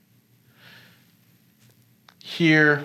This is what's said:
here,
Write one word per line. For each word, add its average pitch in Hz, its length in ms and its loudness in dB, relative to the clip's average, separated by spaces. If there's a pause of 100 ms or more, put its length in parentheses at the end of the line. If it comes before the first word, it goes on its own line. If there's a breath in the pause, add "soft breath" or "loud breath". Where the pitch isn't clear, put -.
(2250 soft breath)
here, 151 640 0